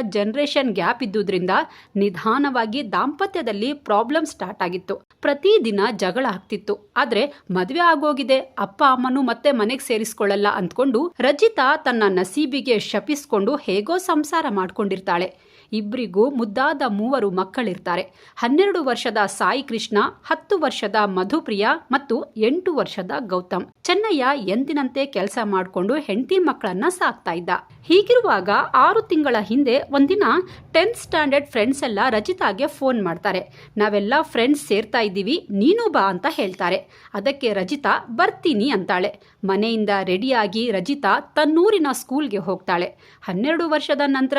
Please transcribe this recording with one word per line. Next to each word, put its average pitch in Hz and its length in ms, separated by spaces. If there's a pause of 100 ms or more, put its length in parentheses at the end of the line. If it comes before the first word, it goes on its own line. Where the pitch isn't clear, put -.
ಜನರೇಷನ್ 226 720
ಗ್ಯಾಪ್ 190 300
ಇದ್ದುದ್ರಿಂದ 185 460 (460)
ನಿಧಾನವಾಗಿ 226 960
ದಾಂಪತ್ಯದಲ್ಲಿ 262 840
ಪ್ರಾಬ್ಲಮ್ 254 520
ಸ್ಟಾರ್ಟ್ 196 380
ಆಗಿತ್ತು. 180 320
ಪ್ರತಿದಿನ 285 840 (120)
ಜಗಳ 196 380
ಆಗ್ತಿತ್ತು. - 680
ಆದ್ರೆ 247 360 (180)
ಮದ್ವೆ 240 280
ಆಗೋಗಿದೆ, 285 600
ಅಪ್ಪ - 440
ಅಮ್ಮನೂ 262 380
ಮತ್ತೆ 240 300
ಮನೆಗ್ 240 300
ಸೇರಿಸ್ಕೊಳ್ಳಲ್ಲ 208 720
ಅಂದ್ಕೊಂಡು 240 640
ರಜಿತಾ 285 560
ತನ್ನ 247 320
ನಸೀಬಿಗೆ 240 720
ಶಪಿಸ್ಕೊಂಡು 226 760
ಹೇಗೋ 214 420
ಸಂಸಾರ 320 520
ಮಾಡ್ಕೊಂಡಿರ್ತಾಳೆ. 185 1040 (200)
ಇಬ್ರಿಗೂ 214 560
ಮುದ್ದಾದ 262 580
ಮೂವರು 214 440
ಮಕ್ಕಳಿರ್ತಾರೆ. 185 1040
ಹನ್ನೆರಡು 349 480
ವರ್ಷದ 233 420
ಸಾಯಿ 240 380
ಕೃಷ್ಣ, 233 340 (260)
ಹತ್ತು 320 360
ವರ್ಷದ 226 360 (100)
ಮಧುಪ್ರಿಯ 202 640 (240)
ಮತ್ತು 269 460
ಎಂಟು 302 380
ವರ್ಷದ 185 440
ಗೌತಮ್. 180 460 (180)
ಚೆನ್ನಯ್ಯ 370 500
ಎಂದಿನಂತೆ 269 720
ಕೆಲ್ಸ 208 380
ಮಾಡ್ಕೊಂಡು 190 500
ಹೆಂಡತಿ 285 440
ಮಕ್ಕಳನ್ನ 240 520
ಸಾಕ್ತಾ 277 420
ಇದ್ದ. 170 180 (340)
ಹೀಗಿರುವಾಗ 370 640 (240)
ಆರು 359 280
ತಿಂಗಳ 302 380
ಹಿಂದೆ 240 400
ಒಂದಿನ 285 440 (500)
ಟೆಂತ್ 392 240
ಸ್ಟ್ಯಾಂಡರ್ಡ್ 285 500
ಫ್ರೆಂಡ್ಸ್ 254 360
ಎಲ್ಲ 214 160 (100)
ರಜಿತಾಗೆ 233 580
ಫೋನ್ 254 360
ಮಾಡ್ತಾರೆ. 180 720
"ನಾವೆಲ್ಲ 208 440
ಫ್ರೆಂಡ್ಸ್ 285 460
ಸೇರ್ತಾ 220 320
ಇದ್ದೀವಿ, 202 520
ನೀನು 349 380
ಬಾ" 294 120
ಅಂತ 196 280
ಹೇಳ್ತಾರೆ. 190 840
ಅದಕ್ಕೆ 240 400
ರಜಿತಾ 190 560
"ಬರ್ತೀನಿ" 294 600
ಅಂತಾಳೆ. 185 500 (260)
ಮನೆಯಿಂದ 214 440 (140)
ರೆಡಿಯಾಗಿ 220 680
ರಜಿತಾ 240 480
ತನ್ನೂರಿನ 320 720
ಸ್ಕೂಲ್ಗೆ 254 460
ಹೋಗ್ತಾಳೆ. 180 840
ಹನ್ನೆರಡು 302 480
ವರ್ಷದ 302 360
ನಂತರ 269 340